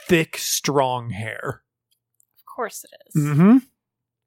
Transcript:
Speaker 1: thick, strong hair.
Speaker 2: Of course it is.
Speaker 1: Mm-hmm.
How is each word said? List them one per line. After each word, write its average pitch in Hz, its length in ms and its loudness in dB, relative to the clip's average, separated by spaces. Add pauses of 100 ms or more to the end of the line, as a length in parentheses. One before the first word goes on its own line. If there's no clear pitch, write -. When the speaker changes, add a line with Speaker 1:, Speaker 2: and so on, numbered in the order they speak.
Speaker 1:
thick, 160 300 0
strong 127 720 -2
hair. 107 500 -10 (800)
Speaker 2:
Of - 60 -20
course - 400 -12
it - 160 -20 (120)
is. 151 100 0
Speaker 1:
Mm-hmm. 165 340 6 (680)